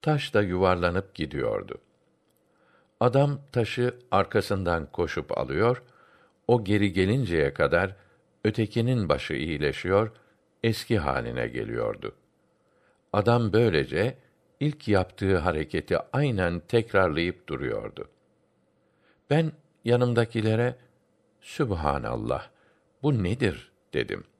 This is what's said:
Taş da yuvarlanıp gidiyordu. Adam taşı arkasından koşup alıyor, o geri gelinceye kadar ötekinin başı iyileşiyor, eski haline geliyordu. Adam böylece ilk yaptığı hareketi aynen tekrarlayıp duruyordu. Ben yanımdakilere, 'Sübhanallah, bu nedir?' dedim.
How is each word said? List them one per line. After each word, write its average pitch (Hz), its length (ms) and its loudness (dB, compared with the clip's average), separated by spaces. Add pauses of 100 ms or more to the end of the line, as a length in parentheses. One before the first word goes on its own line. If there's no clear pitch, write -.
Taş 151 320 -2
da 107 80 4
yuvarlanıp 90 720 0
gidiyordu. 60 640 -4 (1200)
Adam 139 400 2 (120)
taşı 123 440 -2 (160)
arkasından 95 800 0
koşup - 460 -4
alıyor, 87 460 0 (640)
o 117 160 2
geri 101 300 2
gelinceye 92 600 0
kadar 90 420 0 (480)
ötekinin 113 680 0
başı 73 240 0
iyileşiyor, 80 760 0 (520)
eski 113 340 0
haline 65 500 -2
geliyordu. 57 680 -6 (960)
Adam 110 400 2
böylece 101 640 2 (420)
ilk 147 280 -4
yaptığı 95 500 0
hareketi 80 600 -2 (160)
aynen 101 460 0
tekrarlayıp 90 880 0
duruyordu. 57 640 -6 (1200)
Ben 156 220 2 (340)
yanımdakilere, 117 880 2 (680)
'Sübhanallah, 67 1080 -4 (540)
bu 135 200 2
nedir?' 110 480 -2 (220)
dedim. - 300 -4 (160)